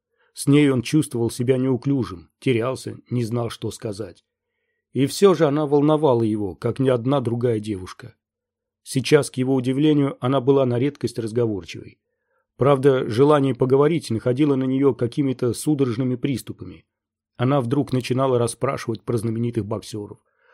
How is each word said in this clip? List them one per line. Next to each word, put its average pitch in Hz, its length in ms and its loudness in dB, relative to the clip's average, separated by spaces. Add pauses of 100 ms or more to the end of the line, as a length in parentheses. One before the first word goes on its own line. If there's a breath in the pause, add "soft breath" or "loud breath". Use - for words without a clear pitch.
(340)
С - 140 -6
ней 147 220 6
он 131 120 0
чувствовал 120 480 0
себя 127 280 0
неуклюжим, 127 840 -2
терялся, 120 580 -2 (120)
не 120 140 -2
знал, 113 260 -4
что 107 220 -8
сказать. 101 540 -12 (680)
И 127 140 0
все 190 300 4
же 156 100 4
она 147 200 0
волновала 147 580 4
его, 104 320 -2
как 117 240 -4
ни 131 100 2
одна 127 320 0
другая 117 380 -2
девушка. 104 560 -10 (680)
Сейчас, 135 480 2
к - 60 -8
его 127 180 0
удивлению, 139 640 2
она 131 220 0
была 135 240 4
на 120 120 0
редкость 127 400 -4
разговорчивой. 107 840 -6 (580)
Правда, 131 520 4
желание 135 460 4
поговорить 135 560 2
находило 127 440 0
на 131 100 -2
нее 135 280 2
какими-то 123 600 -2
судорожными 127 600 -2
приступами. 107 720 -8 (500)
Она 131 260 0
вдруг 123 320 -2
начинала 131 440 0
расспрашивать 117 640 -4
про 120 160 -4
знаменитых 113 480 -4
боксеров. 104 540 -10 (340 soft breath)